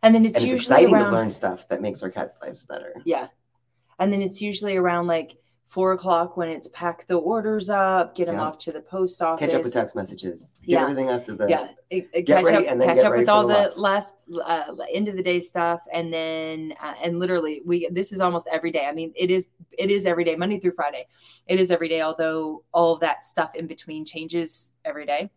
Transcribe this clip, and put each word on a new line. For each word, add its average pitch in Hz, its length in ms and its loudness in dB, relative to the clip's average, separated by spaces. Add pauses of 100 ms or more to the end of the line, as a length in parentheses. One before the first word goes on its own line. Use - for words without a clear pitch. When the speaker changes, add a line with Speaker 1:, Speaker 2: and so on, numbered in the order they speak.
Speaker 1:
And 226 120 10
then 226 100 8
it's 226 120 2
Speaker 2:
And 185 80 4
it's 254 80 0
Speaker 1:
usually 247 240 4
Speaker 2:
exciting 175 180 10
Speaker 1:
around 214 120 6
Speaker 2:
to 202 60 2
learn 113 180 0
stuff - 380 -6
that 98 140 -4
makes 101 200 -6
our 95 80 -6
cats' - 320 -10
lives - 220 -16
better. - 300 -14 (100)
Speaker 1:
Yeah. - 240 -4 (680)
And 202 140 0
then 196 100 -2
it's 190 180 -6
usually 202 360 -4
around, 175 300 0
like, 165 300 -2 (300)
four 185 260 0
o'clock 175 440 0
when 170 120 -4
it's 160 200 -10
pack 170 380 -8
the 185 80 -2
orders 208 560 0
up, 190 460 2
get 180 120 0
'em 170 80 -4
Speaker 2:
Yeah. - 60 -2
Speaker 1:
off 156 160 -6
to - 140 -10
the 151 80 -10
post 185 400 -4
Speaker 2:
Catch 165 100 0
up 160 100 -4
with 143 140 0
Speaker 1:
office. 120 180 0
Speaker 2:
text 117 220 -2
messages. - 680 -10
Get - 80 -14
Speaker 1:
Yeah. 170 120 4
Speaker 2:
everything 135 280 -2
after 123 240 -4
the 104 140 0
Speaker 1:
Yeah. - 200 0 (220)
It, 180 220 -6
it 170 100 -2
Speaker 2:
get 160 160 6
Speaker 1:
catch 180 80 2
Speaker 2:
ready 190 200 4
Speaker 1:
up, - 60 -2
Speaker 2:
and - 80 0
then - 80 4
Speaker 1:
catch 170 80 4
Speaker 2:
get 523 100 8
Speaker 1:
up 622 60 4
Speaker 2:
ready - 100 4
Speaker 1:
with - 60 2
Speaker 2:
for 208 60 8
Speaker 1:
all 208 120 6
Speaker 2:
the - 80 4
Speaker 1:
the 605 140 6
Speaker 2:
love. - 100 -8
Speaker 1:
last, 202 460 -2 (180)
uh, 156 320 -4 (180)
end 208 140 -2
of 208 100 -6
the 185 60 -4
day 180 160 2
stuff. 170 420 -2 (120)
And 165 200 -4
then, 160 680 -6
uh, 151 180 -10
and 170 200 -2
literally, 165 440 -2
we, 175 240 0
this 180 220 -4
is 190 100 -6
almost 175 300 0
every 165 220 -2
day. 147 140 -2
I 143 60 -4
mean, 165 220 -8
it 185 160 -2
is, 185 160 0 (320)
it 196 140 0
is 196 140 0
every 175 180 0
day, 165 100 0
Monday 185 240 -2
through 180 140 0
Friday. 143 340 -6 (400)
It 190 140 2
is 185 100 2
every 170 180 0
day, 160 120 0
although 160 720 -4
all 170 220 4
of 160 60 -6
that 160 220 0
stuff - 320 -4
in 160 140 -10
between 156 360 -12
changes 160 680 -8 (120)
every 147 220 -10
day. 151 300 -4